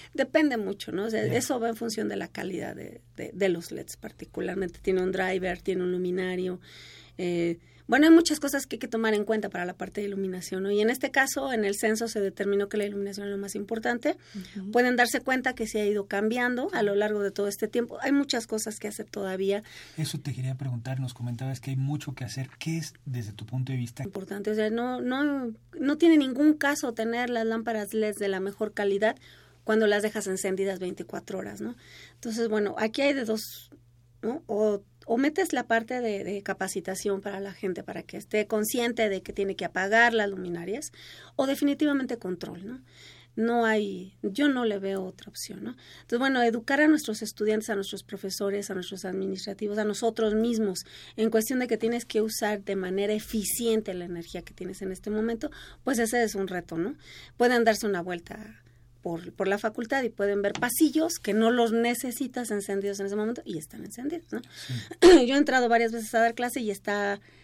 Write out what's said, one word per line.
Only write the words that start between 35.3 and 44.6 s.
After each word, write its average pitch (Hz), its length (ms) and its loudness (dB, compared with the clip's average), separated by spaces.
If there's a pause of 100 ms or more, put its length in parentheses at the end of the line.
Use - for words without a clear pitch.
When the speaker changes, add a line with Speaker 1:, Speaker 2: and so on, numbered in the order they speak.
Speaker 1:
la 240 120 -2
parte 226 340 0
de, 214 240 -2
de 202 180 -6
capacitación 190 800 -4
para 196 200 -8
la 196 120 -8
gente, 185 300 -6
para - 200 -10
que - 140 -14
esté 208 300 -2
consciente 220 640 0
de 185 120 -4
que - 120 -14
tiene 190 220 -2
que 185 100 -6
apagar 214 480 4
las 208 160 2
luminarias, 185 600 -6 (460)
o 269 100 2
definitivamente 277 720 0
control, 180 480 -8
¿no? 262 140 -12 (560)
No 233 300 2
hay, 196 560 0
yo 220 260 2
no 247 160 2